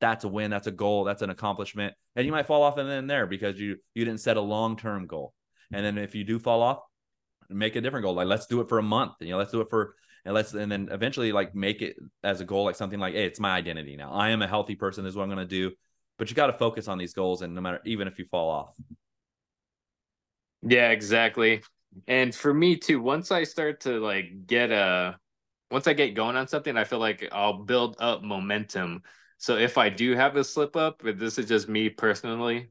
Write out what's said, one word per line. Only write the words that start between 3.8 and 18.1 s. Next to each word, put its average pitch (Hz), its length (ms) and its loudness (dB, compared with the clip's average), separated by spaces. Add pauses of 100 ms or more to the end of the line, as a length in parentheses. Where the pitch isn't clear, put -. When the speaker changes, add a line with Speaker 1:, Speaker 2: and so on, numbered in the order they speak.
Speaker 1:
you 117 100 0
didn't 113 160 -4
set 110 160 2
a 107 40 2
long-term 107 680 -2
goal. 76 260 -10 (380)
And 101 120 -4
then 104 140 -2
if 101 160 -8
you 107 100 -6
do 113 140 -2
fall 117 240 4
off, 120 160 2 (720)
make 107 260 -2
a 120 40 0
different 123 240 -2
goal. 92 100 2
Like, 90 140 0
"Let's 107 180 0
do 120 140 0
it 113 80 -2
for 113 100 4
a 107 40 2
month. 110 380 2
You 82 100 -10
know, 92 80 -2
let's 101 140 -2
do 113 80 0
it 110 100 -2
for, 107 240 0 (300)
and 98 100 -4
let's," 107 200 0
and 104 180 -4
then 98 180 -4
eventually, 113 420 -2
like, 95 220 0
make 101 280 -2
it 92 140 -8 (260)
as 98 180 0
a 92 40 -8
goal, 98 200 0
like, 107 120 0
something 101 240 -6
like, 92 140 -4
"Hey, 104 120 0
it's 87 140 -6
my 98 100 0
identity 82 460 -4
now. 71 160 -12
I 104 180 2
am 110 120 2
a 98 40 0
healthy 101 300 -2
person. 98 280 -4
This 92 80 -6
is 95 40 -8
what 101 80 -2
I'm 98 40 -4
gonna 95 180 -4
do." 92 260 -2 (440)
But 110 140 -6
you 120 60 -4
gotta 143 180 4
focus 113 340 -2
on 95 100 -4
these 90 140 -8
goals, 92 300 -2
and 85 120 -8
no 92 60 -8
matter, 90 240 -4
even 101 240 -4
if 92 100 -12